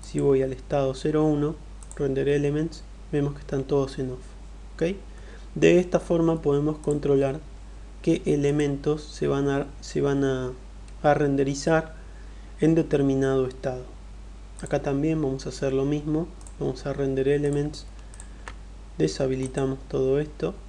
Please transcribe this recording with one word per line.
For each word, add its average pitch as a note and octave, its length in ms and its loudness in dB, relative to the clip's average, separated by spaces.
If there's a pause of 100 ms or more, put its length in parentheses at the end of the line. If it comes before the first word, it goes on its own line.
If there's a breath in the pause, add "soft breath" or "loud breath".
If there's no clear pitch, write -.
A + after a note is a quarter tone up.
Si - 180 -4
voy C#3 220 6
al C3 100 -2
estado C3+ 420 0
cero D3+ 300 2
uno, D3+ 320 2 (400)
render C3+ 320 0
elements, D3 560 0 (280)
vemos C#3+ 220 2
que - 60 -12
están C3+ 240 -2
todos C3+ 340 2
en C3 140 -4
off. B2+ 60 -10 (560)
¿Ok? F3+ 220 0 (580 loud breath)
De E3 240 8
esta F3+ 220 2
forma E3 400 2
podemos D3+ 380 2
controlar C#3+ 640 2 (600)
qué - 240 2
elementos D3 800 2
se - 240 -4
van C#3 220 2
a, C#3 180 0 (140)
se - 200 -4
van C#3 240 2
a, B2+ 280 0 (500)
a D3 120 8
renderizar C#3+ 800 2 (680 loud breath)
en D#3 140 6
determinado C3+ 720 4
estado. B2+ 360 -6 (800)
Acá - 180 0
también D#3 400 0
vamos C3+ 260 -2
a D3 40 -6
hacer C3+ 220 -2
lo C3+ 120 2
mismo, D3+ 440 0 (300)
vamos C#3 280 -4
a C#3+ 60 -2
render C3+ 360 0
elements, C#3+ 580 0 (1120 loud breath)
deshabilitamos C3 840 0 (100)
todo C3+ 300 2
esto. D3+ 360 -4 (140)